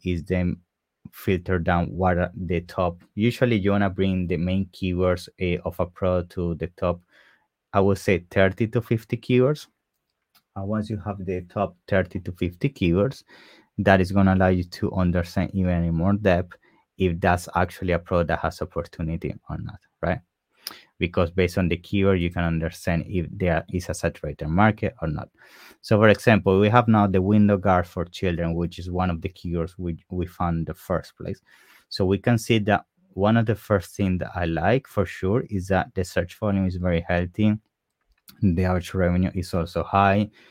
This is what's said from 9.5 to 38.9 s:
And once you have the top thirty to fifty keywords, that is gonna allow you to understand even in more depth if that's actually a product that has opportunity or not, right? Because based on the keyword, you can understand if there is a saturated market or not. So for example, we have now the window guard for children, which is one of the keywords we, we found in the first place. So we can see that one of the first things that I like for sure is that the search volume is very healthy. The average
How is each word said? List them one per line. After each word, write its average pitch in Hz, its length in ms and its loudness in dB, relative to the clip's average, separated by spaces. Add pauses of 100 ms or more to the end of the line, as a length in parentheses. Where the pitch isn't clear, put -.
And 98 120 -8
once 107 220 -4
you 107 80 -6
have 98 280 -8
the 90 160 -4
top 92 340 -4 (120)
thirty 92 340 0
to 87 100 -10
fifty 87 380 -4
keywords, 98 540 0 (540)
that 98 220 6
is 92 120 2
gonna 95 220 4
allow 92 140 4
you 90 160 2
to - 300 -6
understand 90 600 -2
even 90 300 0
in 85 100 0
more 85 200 0
depth 92 440 0 (400)
if 87 220 0
that's 90 360 2
actually 90 360 -2
a 85 80 2
product 87 300 -2
that 82 100 -2
has - 220 -4
opportunity - 760 -8 (140)
or 78 80 -8
not, - 220 -12 (220)
right? 87 180 -2 (800)
Because 87 320 0
based 90 300 0
on 90 80 2
the 82 100 0
keyword, 98 420 0
you 85 120 -2
can 87 120 -2
understand 82 640 -2
if 87 220 -4
there 85 420 0
is 90 180 -6
a - 40 -4
saturated 76 540 -6
market 104 540 2
or 82 60 -4
not. 71 220 -8 (520)
So 107 180 2
for 107 100 8
example, 98 500 4
we 104 100 4
have 117 180 4
now 107 180 6
the 95 160 2
window 104 360 4
guard 92 280 2
for 87 200 -6
children, 85 500 -4
which 85 240 -4
is 87 100 -10
one 90 220 -2
of 82 100 -6
the 80 80 -6
keywords 85 480 -6
we, 87 200 -6 (120)
we 90 160 -4
found 85 340 -4
in 80 60 -4
the 78 80 -8
first - 420 -6
place. 87 260 -12 (480)
So - 160 -2
we 95 120 2
can 117 220 0
see 113 200 2
that 101 260 0 (280)
one 104 240 2
of 117 80 2
the 110 100 0
first - 400 -2
things 92 240 0
that - 160 -8
I 90 100 -4
like 85 420 0
for 98 180 -2
sure 98 440 -2
is 92 180 -4
that 92 260 0
the 92 100 -2
search - 360 -6
volume 98 260 0
is 90 120 -2
very 87 300 0
healthy. 90 460 0 (880)
The 90 240 2
average 90 280 -2